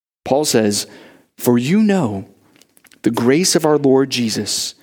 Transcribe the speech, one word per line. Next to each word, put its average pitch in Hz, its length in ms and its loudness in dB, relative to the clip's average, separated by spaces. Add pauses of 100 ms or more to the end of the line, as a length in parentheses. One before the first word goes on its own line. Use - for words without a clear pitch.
(240)
Paul 143 200 0
says, 107 420 0 (500)
"For 123 200 2
you 156 260 0
know 139 460 -2 (760)
the - 80 2
grace 120 440 0
of 160 100 0
our 151 140 2
Lord 135 320 2
Jesus, 113 720 -6